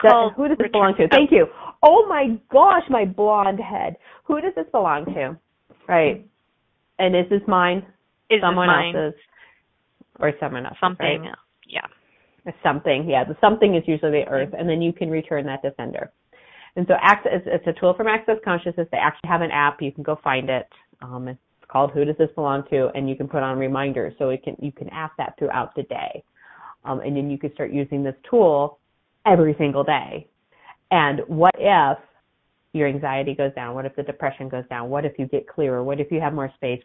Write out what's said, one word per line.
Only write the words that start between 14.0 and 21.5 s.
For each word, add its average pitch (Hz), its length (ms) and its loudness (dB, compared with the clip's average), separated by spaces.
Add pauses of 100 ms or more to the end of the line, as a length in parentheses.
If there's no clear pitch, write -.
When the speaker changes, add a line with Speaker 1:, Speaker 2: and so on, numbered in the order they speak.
Speaker 2:
the 147 180 0
earth, 135 200 -2
Speaker 1:
Something. - 100 -10
Speaker 2:
and 170 80 -4
then 165 140 0
you 170 100 0
can 170 180 -6
return 151 360 -4
that 139 160 -10
to 139 140 -6
sender. - 360 -10 (640)
And 180 100 -2
so 185 140 4
access, 202 460 2
it's - 200 -4
a 165 140 -2
tool 185 140 4
from 220 140 -4
Access 220 360 -2
Consciousness. 175 480 -4
They - 60 -4
actually 151 300 -2
have 170 140 2
an 165 80 -4
app. 143 300 0
You 139 120 -6
can 151 100 -14
go 151 200 -4
find 135 280 -2
it. 127 180 -4 (340)
Um, 127 260 -14
it's 127 100 -14 (300)